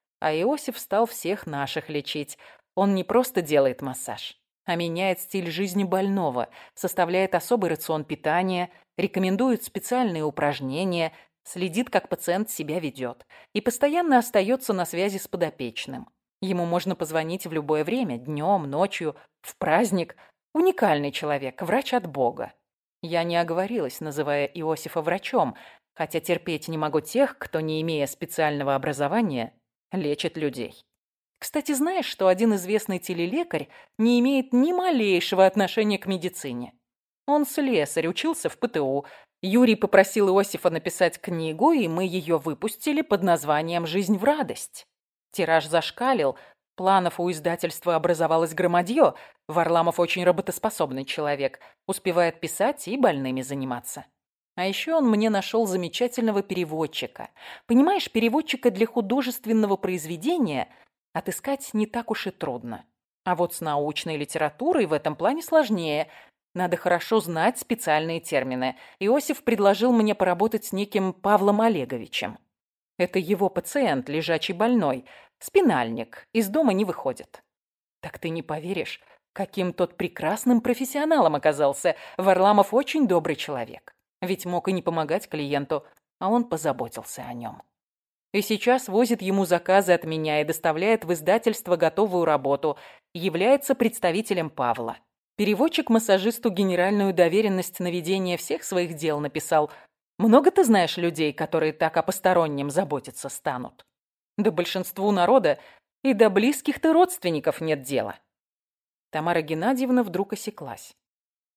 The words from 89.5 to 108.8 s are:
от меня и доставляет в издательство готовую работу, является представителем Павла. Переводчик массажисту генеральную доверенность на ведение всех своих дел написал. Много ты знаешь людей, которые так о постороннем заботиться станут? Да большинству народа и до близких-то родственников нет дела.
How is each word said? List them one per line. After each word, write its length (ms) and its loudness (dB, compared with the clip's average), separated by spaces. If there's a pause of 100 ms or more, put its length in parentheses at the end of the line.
от 100 2
меня 380 -2
и 40 -2
доставляет 600 0
в 80 0
издательство 640 0
готовую 500 2
работу, 520 0 (360)
является 640 2
представителем 760 0
Павла. 480 -4 (400)
Переводчик 520 0
массажисту 600 2
генеральную 640 2
доверенность 640 2
на 120 -2
ведение 460 -2
всех 260 -6
своих 320 -2
дел 240 -2
написал. 500 0 (480)
Много 340 8
ты 120 6
знаешь 340 4
людей, 360 0
которые 400 0
так 240 0
о 60 4
постороннем 640 0
заботиться 600 -4
станут? 560 -10 (520)
Да 140 2
большинству 600 -2
народа 480 4 (440)
и 100 2
до 160 6
близких-то 640 2
родственников 680 2
нет 200 -2
дела. 340 -4 (960)